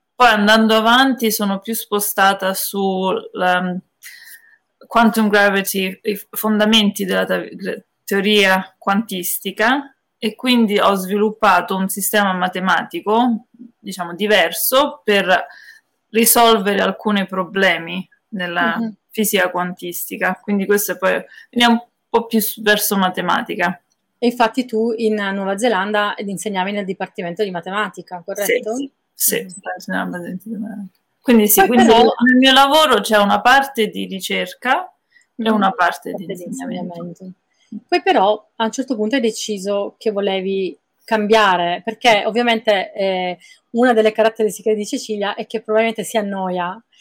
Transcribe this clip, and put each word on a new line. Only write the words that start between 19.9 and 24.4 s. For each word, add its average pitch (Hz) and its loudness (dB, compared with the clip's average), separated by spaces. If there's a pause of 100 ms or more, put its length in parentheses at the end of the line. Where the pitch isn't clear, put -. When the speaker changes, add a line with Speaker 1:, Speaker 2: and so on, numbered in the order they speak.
Speaker 1:
quindi 202 -2
questo 202 0
è 180 -12
poi, 185 0 (260)
quindi 240 0
è 233 4
un 233 0 (260)
po' 226 0
più 226 0
s-, 214 -4
verso 208 0
matematica. 185 -2 (380)
Speaker 2:
E 240 -2
infatti 240 0